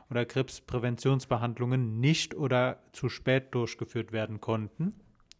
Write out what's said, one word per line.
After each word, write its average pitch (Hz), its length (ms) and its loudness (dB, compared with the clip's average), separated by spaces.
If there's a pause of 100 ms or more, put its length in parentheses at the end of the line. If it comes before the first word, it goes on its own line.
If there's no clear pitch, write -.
oder 120 160 0
Krebspräventionsbehandlungen 123 1800 0
nicht 151 340 2
oder 127 460 2 (100)
zu - 160 -4
spät 131 480 0
durchgeführt 113 560 -4
werden 110 300 -4
konnten, 113 520 -2 (460)